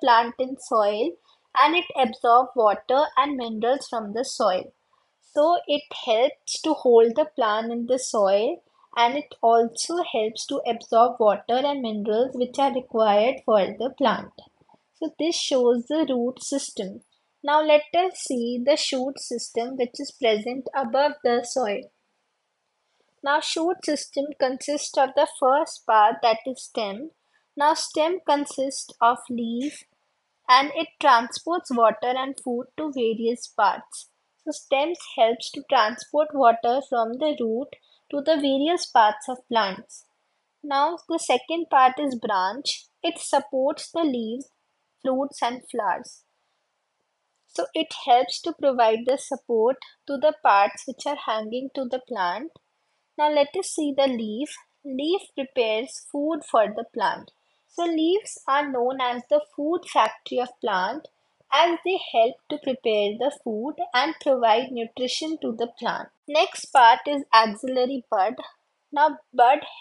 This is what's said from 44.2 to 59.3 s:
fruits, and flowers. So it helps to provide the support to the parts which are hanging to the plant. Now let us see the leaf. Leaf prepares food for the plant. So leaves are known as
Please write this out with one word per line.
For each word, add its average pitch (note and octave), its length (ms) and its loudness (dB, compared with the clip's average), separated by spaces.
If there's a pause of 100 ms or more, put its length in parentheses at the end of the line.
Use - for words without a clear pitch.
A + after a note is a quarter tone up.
fruits, C4+ 400 -4
and B3+ 280 -4
flowers. - 540 -6 (1200)
So - 240 -6
it D#4+ 220 -4 (100)
helps B3+ 380 4
to E4+ 100 -6
provide A#3+ 540 2
the C4 100 2
support B3 600 -2 (300)
to C#4 120 -6
the D4+ 240 2
parts G3+ 440 4
which - 200 -12
are C#4+ 180 -4
hanging A#3 500 -6
to C4+ 120 -6
the B3+ 200 -6
plant. G#3 460 -4 (640)
Now D4+ 140 2
let C#4+ 180 4 (100)
us F#4+ 100 -6
see D4 280 -4
the C#4 120 4
leaf. A#3 460 -6 (300)
Leaf D4 380 -2 (120)
prepares A#3+ 800 -4
food D4 320 -4
for A3+ 220 2
the G#3+ 260 -8
plant. - 380 -4 (380)
So E4+ 160 -6
leaves E4+ 640 -2
are C#4+ 240 0
known B3+ 300 -2
as B3 300 -4